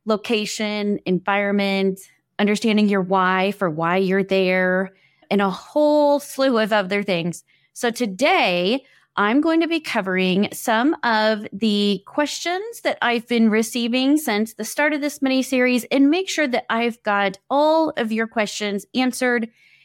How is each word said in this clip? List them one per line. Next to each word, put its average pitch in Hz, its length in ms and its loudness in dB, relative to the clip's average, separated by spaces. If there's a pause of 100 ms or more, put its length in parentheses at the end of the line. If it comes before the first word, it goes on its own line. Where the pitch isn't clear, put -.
location, 208 1000 -2
environment, 196 960 0 (400)
understanding 214 480 2
your 196 120 2
why 185 500 0
for 196 180 -2
why 165 280 -2
you're 190 260 2
there, 185 680 0 (360)
and 202 140 2
a 196 80 2
whole 294 680 2
slew 269 400 0
of 214 120 0
other 202 300 0
things. 175 400 -4 (300)
So - 180 -2
today, 226 960 0 (320)
I'm 214 240 2
going 330 220 2
to 330 40 0
be 330 140 -2
covering 185 720 0
some 247 500 0
of 214 500 0
the 202 540 0
questions 359 760 -4
that 302 200 -2
I've 233 240 -2
been 226 240 4
receiving 240 680 0
since 220 360 -2
the 214 100 -10
start 294 280 -2
of 302 80 -4
this 285 200 -6
mini-series 254 680 0
and 277 200 4
make 370 180 0
sure 302 180 -2
that 240 240 -2
I've 226 320 -2
got 202 380 -2 (100)
all 311 460 2
of 226 160 -2
your 220 160 -2
questions 208 640 -4
answered 247 540 0 (360)